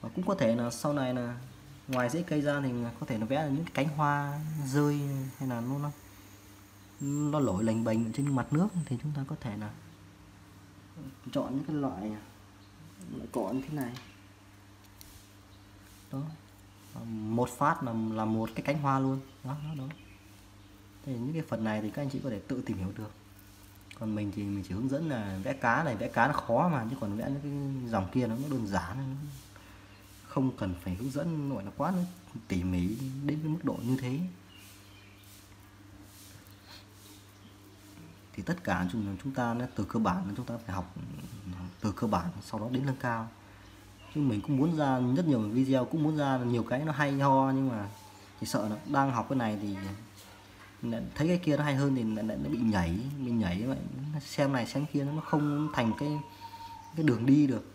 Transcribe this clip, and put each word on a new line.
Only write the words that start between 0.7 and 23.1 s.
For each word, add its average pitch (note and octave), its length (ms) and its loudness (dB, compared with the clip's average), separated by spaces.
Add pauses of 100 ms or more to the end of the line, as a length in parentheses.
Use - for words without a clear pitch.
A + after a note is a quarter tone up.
sau D3 220 0
này C3 200 0
là B2 240 -2 (500)
ngoài B2+ 220 2
rễ E3 140 0
cây D3+ 180 2
ra C#3+ 200 2
thì C3+ 80 2 (300)
có D#3 60 -4
thể A#2+ 120 -2
nó A2 80 0
vẽ C#3+ 260 2
những D#3 140 0
cái - 80 -10
cánh D3 240 0
hoa C#3+ 420 2 (260)
rơi D3 340 4 (380)
hay C3+ 120 -2
là A#2+ 120 -2
nó, B2+ 160 -2
nó, C#3+ 140 -2 (1080)
nó D3 380 2
lổi A2 240 2
lềnh A2+ 200 2
bềnh A2+ 300 2
trên C#3 220 0
mặt A#2+ 180 0
nước E3+ 140 4 (180)
thì B2 160 -2
chúng D3 140 -4
ta C#3 120 -4
có C#3 140 -6
thể G#2 160 -6
là G#2+ 120 -6 (1600)
chọn B2+ 240 -2
những C#3+ 80 0
cái D#3 120 -4
loại, A2 360 -2 (1040)
loại - 160 -10
cọ G#2 220 -2
như C3+ 160 -2
thế D3+ 60 -6
này. B2 180 -4 (2250)
Đó. C3+ 100 -6 (880)
Một A2+ 480 0
phát C#3+ 260 4
là, A#2+ 100 -2
là A2 320 0
một A2 300 0
cái - 60 -4
cánh D3 200 0
hoa C3+ 180 4
luôn. C3+ 200 2 (240)
Đó, C3 200 -6
đó, D#3 140 -6
đó. C3+ 60 -6 (1200)
Thì C3+ 80 -4
những B2 200 -2
cái D#3+ 80 -2
phần A2+ 220 -2
này G#2+ 180 2
thì G#2+ 80 -2
các C#3+ 120 -6
anh C#3 80 -2
chị C3+ 140 -4
có C#3 60 -2
thể G#2 180 -4
tự B2+ 180 -2
tìm G#2+ 120 -2
hiểu F#2 200 -2
được. G#2+ 140 -8 (880)